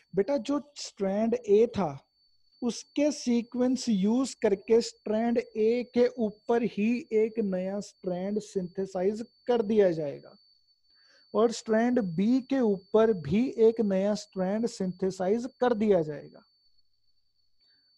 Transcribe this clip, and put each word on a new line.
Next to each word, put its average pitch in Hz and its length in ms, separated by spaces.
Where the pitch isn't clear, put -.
बेटा, 202 220
जो 277 400
strand 208 600
A 214 160
था, 175 400
उसके 285 500
sequence 247 760
use 226 540
करके 220 380
strand 226 580
A 226 460
के 240 140
ऊपर 233 540
ही 226 500
एक 220 260
नया 190 420
strand 190 600
synthesize 190 840
कर 233 160
दिया 202 280
जाएगा 143 460
और 220 160
strand 233 500
B 208 460
के 269 140
ऊपर 220 520
भी 190 460
एक 226 220
नया 202 340
strand 196 520
synthesize 190 840
कर 247 140
दिया 208 280
जाएगा। 147 380